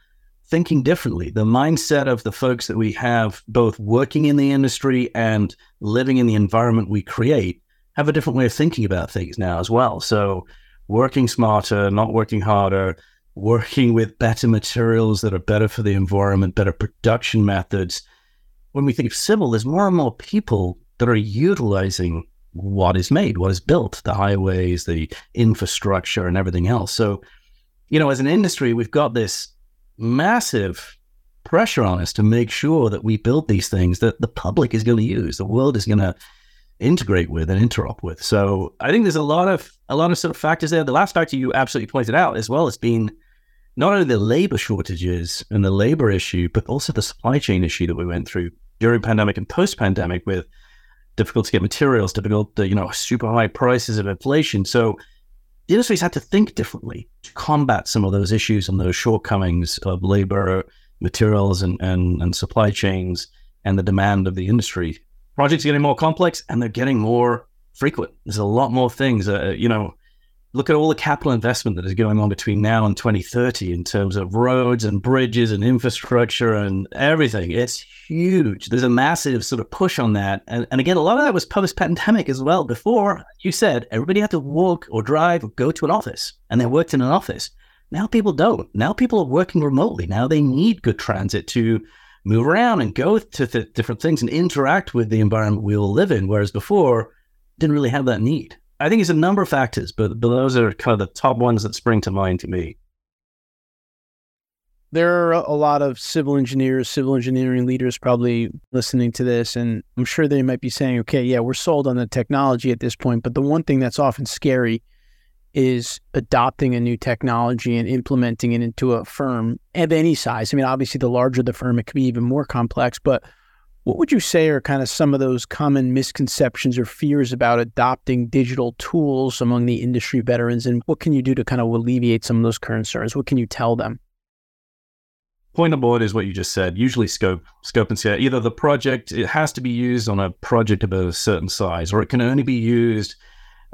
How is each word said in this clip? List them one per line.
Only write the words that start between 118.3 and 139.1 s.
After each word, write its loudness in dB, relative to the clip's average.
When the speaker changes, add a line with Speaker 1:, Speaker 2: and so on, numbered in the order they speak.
Speaker 2:
it 0
into -2
a -2
firm -4
of 2
any 4
size. -4
I 0
mean, 2
obviously, -2
the 0
larger 2
the -2
firm, -2
it -4
could -16
be 2
even 0
more 0
complex, -2
but 0
what -2
would 0
you 4
say 2
are 0
kind -2
of -4
some 2
of 2
those 0
common 0
misconceptions -2
or -2
fears 0
about 2
adopting -2
digital 0
tools 0
among 2
the 0
industry 0
veterans, 0
and 0
what -2
can 0
you 4
do 0
to -2
kind -2
of 0
alleviate 0
some 2
of 4
those 0
concerns? -6
What -4
can 0
you 0
tell -2
them? -6
Speaker 1:
Point 4
aboard 4
is 0
what 0
you -6
just -6
said, -2
usually 2
scope, -2
scope 0
and -2
scale. 0
Either 0
the 0
project, -2